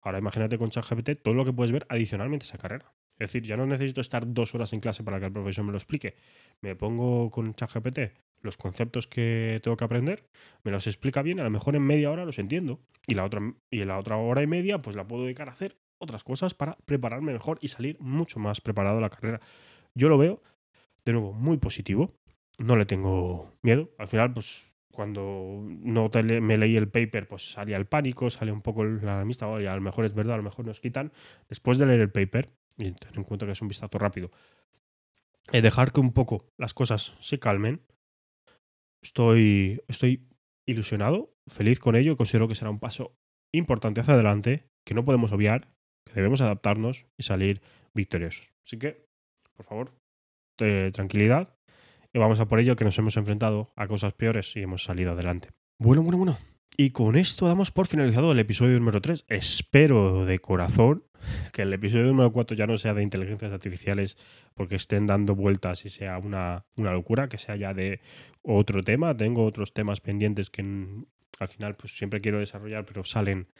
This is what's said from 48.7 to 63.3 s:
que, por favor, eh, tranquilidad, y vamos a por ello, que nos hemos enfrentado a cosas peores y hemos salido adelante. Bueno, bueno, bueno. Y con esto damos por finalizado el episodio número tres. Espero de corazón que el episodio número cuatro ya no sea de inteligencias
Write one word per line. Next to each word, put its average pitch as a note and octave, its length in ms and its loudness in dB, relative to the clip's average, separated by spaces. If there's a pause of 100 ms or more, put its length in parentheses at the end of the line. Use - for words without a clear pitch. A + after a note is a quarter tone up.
que, C#3+ 280 -10 (500)
por G#2+ 100 -20
favor, A#2+ 280 -10 (640)
eh, G2 340 2
tranquilidad, G#2 600 2 (580)
y A#2+ 60 0
vamos A2 220 6
a G#2 80 0
por A2 100 6
ello, A#2+ 160 4
que A2 80 0
nos G#2 140 2
hemos G#2+ 180 2
enfrentado G#2+ 600 0
a G#2 100 -4
cosas G2+ 240 -2
peores A2+ 460 -2
y G2+ 60 -6
hemos F#2 200 -6
salido F2+ 300 -2
adelante. F2 380 -4 (280)
Bueno, C3 240 8
bueno, F3 140 2
bueno. F3+ 200 2 (380)
Y C#3 160 4
con A2+ 240 2
esto F#3 320 2
damos F3+ 240 2
por F#3 160 0
finalizado C#3 440 2
el C3 80 4
episodio A#2 380 4
número A2+ 240 2
tres. D#3 260 -4
Espero G#2 1000 4
de F#2 140 0
corazón A2+ 640 4 (480)
que - 120 -6
el G2 100 -2
episodio G#2+ 320 2
número C3 260 6
cuatro A#2 240 -2
ya G#2 120 0
no A2+ 100 0
sea G#2 160 0
de G#2 100 0
inteligencias G2+ 480 -4